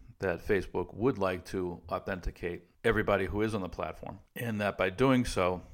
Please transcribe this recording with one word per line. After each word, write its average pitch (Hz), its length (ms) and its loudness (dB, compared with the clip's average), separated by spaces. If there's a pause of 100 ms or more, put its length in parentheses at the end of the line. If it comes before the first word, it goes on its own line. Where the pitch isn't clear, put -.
(200)
that 87 260 -2
Facebook 90 480 0
would 110 240 2
like 92 300 0
to 90 420 -4
authenticate 92 760 -4 (220)
everybody 104 400 4
who 95 160 -2
is 107 120 0
on 104 80 -2
the 90 80 -6
platform, 85 500 -8 (180)
and 110 240 -2
that 101 160 0
by 95 120 4
doing 123 360 4
so 90 360 2 (120)